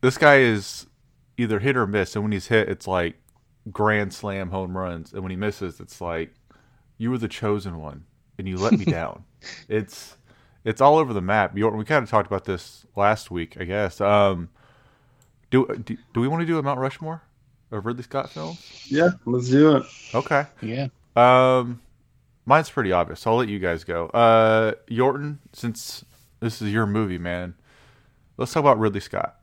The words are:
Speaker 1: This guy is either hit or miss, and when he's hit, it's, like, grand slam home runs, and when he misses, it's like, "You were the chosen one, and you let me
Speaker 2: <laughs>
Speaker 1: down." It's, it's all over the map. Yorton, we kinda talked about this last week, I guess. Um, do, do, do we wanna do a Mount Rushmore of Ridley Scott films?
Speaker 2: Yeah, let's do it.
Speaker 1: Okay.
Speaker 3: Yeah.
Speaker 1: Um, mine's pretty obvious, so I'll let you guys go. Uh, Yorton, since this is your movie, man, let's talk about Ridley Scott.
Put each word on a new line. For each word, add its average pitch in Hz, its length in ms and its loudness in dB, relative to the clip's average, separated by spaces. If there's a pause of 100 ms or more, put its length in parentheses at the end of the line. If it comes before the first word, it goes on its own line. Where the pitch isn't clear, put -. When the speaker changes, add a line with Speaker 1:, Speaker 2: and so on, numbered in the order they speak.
Speaker 1:
This 127 160 2
guy 143 200 8
is 113 500 0 (500)
either 110 220 0
hit 131 180 0
or 113 80 2
miss, 98 300 -2
and 104 80 -2
when 107 80 -2
he's 98 160 -4
hit, 110 200 2
it's, - 200 -8
like, 90 280 -2 (560)
grand 104 420 0
slam 98 360 -8
home 92 260 -8
runs, 87 380 -8
and 98 80 -10
when 92 80 -8
he 92 60 -8
misses, 98 440 -6
it's - 220 -18
like, 85 320 -6 (640)
"You 117 140 -4
were 127 80 -4
the 113 80 -4
chosen 98 520 -4
one, 73 260 -14 (340)
and 95 80 -8
you 92 100 -6
let 147 160 2
me 214 120 0
Speaker 2:
<laughs> 135 140 -2
Speaker 1:
down." - 240 -10 (460)
It's, - 480 -6 (460)
it's 110 180 -2
all 147 160 8
over 135 160 0
the 98 80 -2
map. 98 340 0
Yorton, 107 220 0
we 107 80 -6
kinda 143 220 0
talked 104 200 0
about 98 180 -4
this - 400 -8 (100)
last 104 360 2
week, 85 280 -8
I 90 60 -8
guess. 98 360 -4
Um, 98 480 2 (1000)
do, 127 180 2 (160)
do, - 140 -10 (160)
do 117 80 -2
we 127 60 0
wanna 165 180 -2
do 165 140 -2
a 147 40 -4
Mount 139 160 -4
Rushmore 156 420 -8 (500)
of 104 140 -8
Ridley 120 180 -8
Scott 131 260 -8
films? - 580 -16
Speaker 2:
Yeah, 160 220 2 (160)
let's 123 240 -4
do 147 280 6
it. 131 60 -2 (320)
Speaker 1:
Okay. 143 300 0 (160)
Speaker 3:
Yeah. 120 260 -6 (280)
Speaker 1:
Um, 127 680 4 (640)
mine's 147 240 4
pretty 107 220 -2
obvious, 87 300 0
so 113 100 0
I'll 117 60 4
let 123 120 0
you 101 100 -6
guys 85 240 -4
go. 85 240 -6
Uh, 110 680 4 (160)
Yorton, 143 480 -2 (160)
since - 500 -10 (360)
this 113 220 -6
is 104 120 -4
your 110 140 2
movie, 101 320 -2
man, 87 340 -8 (840)
let's 123 160 -6
talk 160 80 0
about 135 180 6
Ridley 101 200 0
Scott. - 440 -8